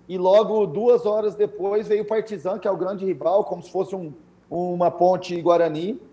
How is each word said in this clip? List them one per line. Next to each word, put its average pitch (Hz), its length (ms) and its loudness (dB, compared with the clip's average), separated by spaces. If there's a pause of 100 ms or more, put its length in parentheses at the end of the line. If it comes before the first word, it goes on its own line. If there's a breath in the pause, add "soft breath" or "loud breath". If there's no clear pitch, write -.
E 185 100 -8
logo 202 480 4
duas 220 400 2
horas 214 300 0
depois 202 520 -2
veio 214 160 0
o 208 40 -8
Partizan, 208 500 -4
que 208 100 -6
é 196 40 2
o 190 60 -2
grande 185 280 -4
rival, 175 380 0
como 175 180 -8
se - 100 -20
fosse 185 240 -4
um, 170 160 -10 (380)
uma 175 400 0
Ponte 175 500 2
Guarani. 170 600 2 (120)